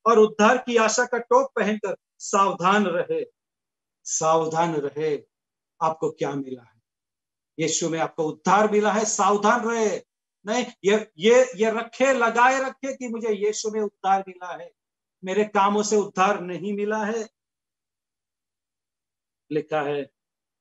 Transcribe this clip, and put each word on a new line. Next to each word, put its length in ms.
और 120
उद्धार 400
की 180
आशा 300
का 120
टोप 380
पहनकर 400
सावधान 680
रहे।" 400
सावधान 680
रहे। 480
आपको 280
क्या 240
मिला 280
है? 200
यीशु 300
में 100
आपको 260
उद्धार 460
मिला 220
है, 120
सावधान 640
रहे। 320
नहीं, 180
ये, 340
ये, 240
ये 280
रखे, 420
लगाए 480
रखे 360
कि 120
मुझे 200
यीशु 420
में 100
उद्धार 480
मिला 340
है, 100
मेरे 200
कामों 380
से 140
उद्धार 440
नहीं 320
मिला 320
है। 240
लिखा 300
है, 280